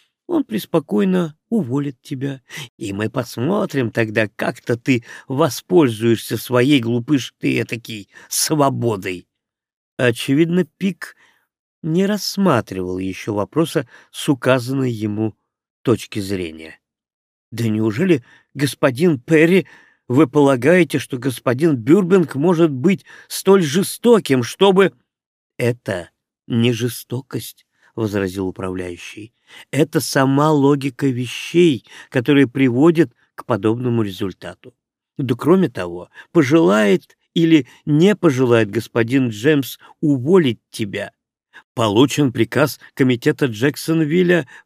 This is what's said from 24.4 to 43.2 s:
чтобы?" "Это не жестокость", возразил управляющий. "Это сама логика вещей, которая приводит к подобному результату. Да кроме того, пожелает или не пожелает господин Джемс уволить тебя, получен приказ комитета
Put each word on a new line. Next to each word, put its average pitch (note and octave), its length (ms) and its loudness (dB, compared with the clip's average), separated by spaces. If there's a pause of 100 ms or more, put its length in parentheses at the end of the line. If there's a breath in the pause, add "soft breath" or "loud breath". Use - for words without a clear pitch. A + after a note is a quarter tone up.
чтобы?" F#3+ 500 2 (640)
"Это A#2 540 -4 (380)
не A#2 240 2
жестокость", A#2+ 960 -10 (280)
возразил G2 540 -4
управляющий. F#2 840 -12 (380 loud breath)
"Это D3+ 300 0
сама C#3 500 2
логика C#3 560 0
вещей, B2+ 800 0 (240 loud breath)
которая C#3 400 4
приводит C3+ 640 2 (240)
к - 80 -16
подобному A#2 580 -2
результату. F#2+ 720 -8 (420)
Да C3+ 200 -2
кроме D#3+ 320 2
того, F2+ 420 -10 (220 loud breath)
пожелает F3 840 2 (180)
или E3 340 4 (160 soft breath)
не E3 320 4
пожелает A#2+ 540 2
господин A#2+ 580 -2
Джемс B2+ 500 -2 (220 soft breath)
уволить C#3+ 600 2 (100)
тебя, G2+ 420 -8 (640 loud breath)
получен A#2+ 580 2
приказ B2 480 -2 (140 loud breath)
комитета C3+ 520 0